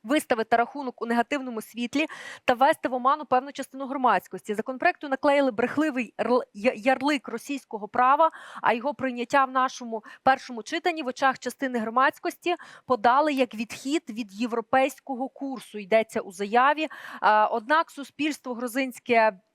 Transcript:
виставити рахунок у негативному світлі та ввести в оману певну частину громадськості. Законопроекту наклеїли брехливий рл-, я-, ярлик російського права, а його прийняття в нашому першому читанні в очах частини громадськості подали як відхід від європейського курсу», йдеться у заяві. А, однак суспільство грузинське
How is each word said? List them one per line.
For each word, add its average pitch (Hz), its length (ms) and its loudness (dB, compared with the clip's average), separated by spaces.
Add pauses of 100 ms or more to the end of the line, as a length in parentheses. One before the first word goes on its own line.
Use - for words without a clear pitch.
виставити 240 520 2
рахунок 240 460 -2
у 226 40 -6
негативному 240 540 -2
світлі 240 460 -4 (380)
та 254 100 2
ввести 277 340 2
в 247 60 -4
оману 262 300 0
певну 262 280 0
частину 269 340 -10
громадськості. 220 680 0
Законопроекту 269 540 -4
наклеїли 277 420 2
брехливий 247 680 -2
рл-, 233 240 0 (120)
я-, 208 220 0
ярлик 262 520 0
російського 226 600 -10
права, 277 420 4 (320)
а - 100 4
його 240 220 -2
прийняття 254 500 0
в 254 60 -4
нашому 254 540 -4 (180)
першому 254 400 2
читанні 320 400 -4
в 240 40 -6
очах 262 320 0
частини 254 400 -6
громадськості 277 760 0 (300)
подали 254 460 4
як 254 220 0
відхід 262 540 -4
від 208 240 -10
європейського 247 960 -2
курсу», 262 500 -12
йдеться 220 420 0
у 196 120 -12
заяві. 247 560 2 (320)
А, 214 260 6
однак 285 440 0
суспільство 277 640 -8
грузинське 233 800 0 (220)